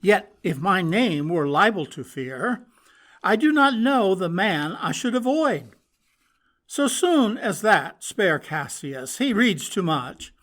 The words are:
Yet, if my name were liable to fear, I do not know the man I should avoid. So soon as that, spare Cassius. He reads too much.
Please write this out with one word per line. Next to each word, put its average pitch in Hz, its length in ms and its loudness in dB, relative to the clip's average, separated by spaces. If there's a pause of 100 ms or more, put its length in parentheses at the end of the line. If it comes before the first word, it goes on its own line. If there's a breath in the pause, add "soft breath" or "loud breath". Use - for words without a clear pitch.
Yet, 196 320 0 (100)
if 175 160 -4
my 185 240 0
name 165 460 0
were 165 180 0
liable 170 400 2
to - 160 -14
fear, 131 640 -6 (560 soft breath)
I 196 140 2
do 302 160 4
not 277 220 4
know 226 400 2
the 185 140 -2
man 170 440 0
I 160 200 -4
should 226 220 -4
avoid. 247 640 -2 (920)
So 285 220 0
soon 269 500 2
as 208 220 -4
that, 196 420 2
spare 175 360 0
Cassius. 139 800 -8
He 262 140 0
reads 208 360 2
too - 140 -4
much. 151 500 -4 (100)